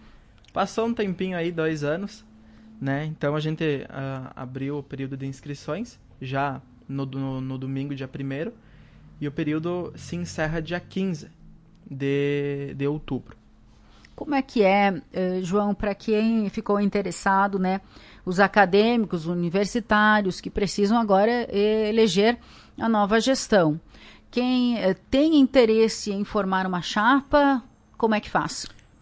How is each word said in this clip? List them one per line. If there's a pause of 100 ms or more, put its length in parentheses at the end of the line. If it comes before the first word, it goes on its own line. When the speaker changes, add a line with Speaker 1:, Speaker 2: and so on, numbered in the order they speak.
(520)
Speaker 1:
Passou
um
tempinho
aí,
dois
anos, (560)
né?
Então
a
gente,
ah,
abriu
o
período
de
inscrições (200)
já (300)
no
do-,
no,
no
domingo,
dia
primeiro, (680)
e
o
período
se
encerra
dia
quinze (600)
de,
de
outubro. (760)
Speaker 2:
Como
é
que
é, (120)
eh,
João,
pra
quem
ficou
interessado,
né, (440)
os
acadêmicos,
universitários,
que
precisam
agora, (180)
eh,
eleger (420)
a
nova
gestão? (500)
Quem,
eh, (160)
tem
interesse
em
formar
uma
chapa, (340)
como
é
que
faz? (340)